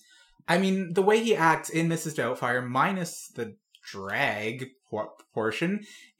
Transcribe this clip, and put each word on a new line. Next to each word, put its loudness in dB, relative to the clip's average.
I 2
mean, 0
the 2
way 6
he 4
acts 4
in 0
Missus -2
Doubtfire, -2
minus -2
the -8
drag -4
por-, -6
portion, -2